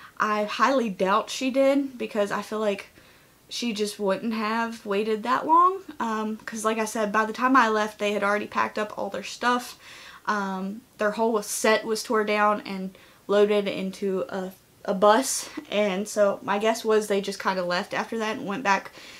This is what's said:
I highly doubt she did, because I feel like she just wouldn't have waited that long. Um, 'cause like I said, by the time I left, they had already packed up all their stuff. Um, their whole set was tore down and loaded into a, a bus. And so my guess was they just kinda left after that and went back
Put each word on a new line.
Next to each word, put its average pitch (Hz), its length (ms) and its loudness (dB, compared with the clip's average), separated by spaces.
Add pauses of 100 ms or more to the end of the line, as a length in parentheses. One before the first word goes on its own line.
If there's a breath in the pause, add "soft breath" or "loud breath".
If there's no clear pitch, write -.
(180 loud breath)
I 214 280 0
highly 240 440 2
doubt 196 400 0
she 262 220 -2
did, 269 460 2
because 208 340 -2
I 208 100 -4
feel 214 180 -6
like 208 280 -2 (600 soft breath)
she 240 240 -4
just 208 260 -4
wouldn't 202 340 0
have 226 520 -4
waited 214 380 0
that 247 220 0
long. 359 360 6 (180)
Um, 220 380 -4
'cause 220 260 -10
like 220 140 2
I 220 80 0
said, 214 260 -2
by 214 140 2
the 220 80 -6
time 254 220 2
I 240 140 8
left, 214 300 -2
they 208 140 0
had 208 100 -2
already 208 240 0
packed 214 320 -2
up 208 180 -4
all 208 120 -6
their 202 140 -8
stuff. 247 540 -4 (480 loud breath)
Um, 196 560 -4 (160)
their 208 140 2
whole 226 300 2
set 214 440 2
was 220 160 -2
tore 214 220 0
down 208 380 2
and 190 360 -8 (300 loud breath)
loaded 208 400 4
into 190 640 -4
a, 190 240 -6 (320)
a 202 80 0
bus. 208 560 4 (200)
And 202 380 0
so 202 340 2
my 202 180 -2
guess 226 260 0
was 214 220 4
they 196 140 0
just 196 200 -6
kinda 185 220 0
left 175 300 -2
after 226 260 -4
that 220 180 -4
and 180 100 -8
went 196 160 -6
back 196 280 0 (280 loud breath)